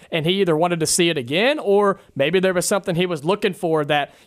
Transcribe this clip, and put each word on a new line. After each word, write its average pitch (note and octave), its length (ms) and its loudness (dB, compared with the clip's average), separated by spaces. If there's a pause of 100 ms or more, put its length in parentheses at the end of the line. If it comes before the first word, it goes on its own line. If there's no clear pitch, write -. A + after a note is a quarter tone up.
(120)
and D#3+ 140 -2
he G3 160 0
either E3+ 120 2
wanted E3+ 260 0
to D#3 60 0
see E3+ 220 0
it D#3 80 -2
again, F3 420 0
or G3+ 400 2 (160)
maybe D#3+ 240 0
there F#3 140 2
was F3 160 -2
something G3 260 -2
he F3+ 120 0
was D#3 180 -6
looking G3+ 300 0
for D#3+ 320 -2
that, D3 280 -2 (120)